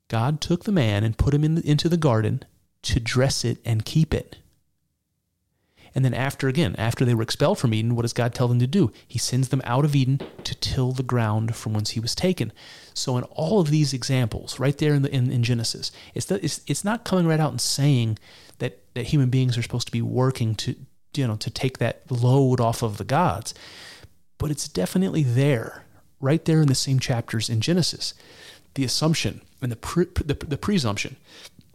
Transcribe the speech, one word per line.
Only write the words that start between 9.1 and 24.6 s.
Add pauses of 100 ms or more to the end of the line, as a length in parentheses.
sends
them
out
of
Eden (240)
to
till
the
ground
from
whence
he
was
taken. (420)
So
in
all
of
these
examples,
right
there
in
the,
in,
in
Genesis, (220)
it's
the,
it's,
it's
not
coming
right
out
and
saying (400)
that, (140)
that
human
beings
are
supposed
to
be
working
to, (400)
you
know,
to
take
that
load
off
of
the
gods. (840)
But
it's